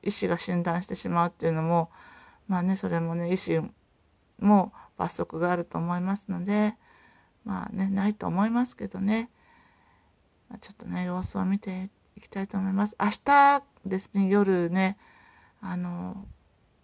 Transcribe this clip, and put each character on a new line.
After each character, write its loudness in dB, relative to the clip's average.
医 -2
師 -2
が 0
診 -2
断 -2
し -12
て -8
し -6
ま 4
う 0
っ -6
て -4
い 2
う 2
の -2
も、 2
ま 0
あ -2
ね、 2
そ -4
れ 0
も -2
ね、 -2
医 2
師 0
も 6
罰 -4
則 -6
が 2
あ 2
る -2
と -8
思 -2
い -2
ま -2
す -10
の -6
で、 2
ま -6
あ -12
ね、 -2
な 0
い 0
と -6
思 2
い -2
ま 0
す -10
け -8
ど -10
ね。 0
ま -16
あ、 -18
ち -14
ょ -18
っ -20
と -20
ね、 -4
様 -4
子 -6
を 0
見 2
て -8
い -18
き -20
た -6
い -8
と -6
思 0
い -2
ま 2
す。 -8
明 2
日 6
で 0
す -8
ね、 2
夜 4
ね、 2
あ -8
の、 -8